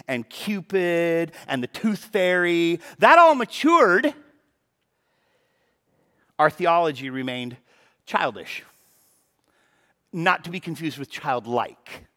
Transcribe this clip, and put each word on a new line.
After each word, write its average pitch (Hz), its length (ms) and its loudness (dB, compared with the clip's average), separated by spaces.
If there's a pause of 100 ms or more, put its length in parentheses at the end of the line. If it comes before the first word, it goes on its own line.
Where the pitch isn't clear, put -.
and 120 180 -6
Cupid 170 1040 -2 (160)
and 131 160 -6
the 123 40 -6
Tooth - 400 -6
Fairy, 175 760 0 (200)
that 285 180 8
all 330 160 8
matured, 262 800 2 (2250)
our 151 100 4
theology 160 640 0
remained 123 480 -8 (480)
childish. 131 560 -4 (1500)
Not 180 340 -2
to 170 60 -12
be 175 80 -10
confused 156 380 -8
with 139 140 -14
childlike 120 960 -6 (100)